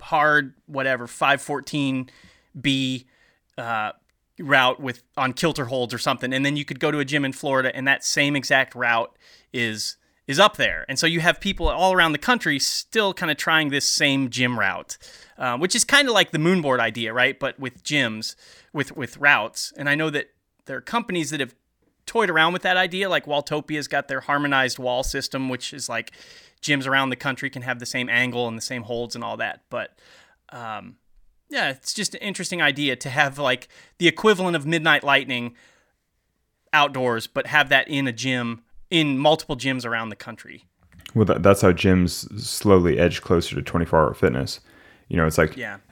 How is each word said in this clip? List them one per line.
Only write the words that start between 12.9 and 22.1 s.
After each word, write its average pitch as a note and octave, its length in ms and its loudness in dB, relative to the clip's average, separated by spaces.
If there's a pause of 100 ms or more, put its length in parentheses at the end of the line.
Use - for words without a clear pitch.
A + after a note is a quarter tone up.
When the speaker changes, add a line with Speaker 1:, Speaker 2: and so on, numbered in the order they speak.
Speaker 1:
kinda D#3+ 220 -2
trying D#3 340 2
this C3+ 180 -2
same C3+ 440 2
gym B2 260 -2
route, F#2+ 400 -4 (400)
uh, B2 200 -4
which F#3 180 0
is A#3+ 80 4
kinda C#4+ 280 2
like F#3+ 200 4
the D#3+ 80 0
moonboard D#3 400 2
idea, A2+ 340 -2
right? B2+ 260 0
But - 200 -6
with C3 240 -12
gyms, A2+ 520 -2 (380)
with, D3 240 -6
with C3 200 -8
routes. C#3+ 600 0
And C#3+ 100 -6
I C#3+ 80 2
know D#3 140 0
that D3 220 -6 (340)
there C3+ 120 -10
are B2 40 -12
companies F#3 480 -4
that D3+ 100 -6
have B2+ 140 -6 (540)
toyed F#3+ 220 0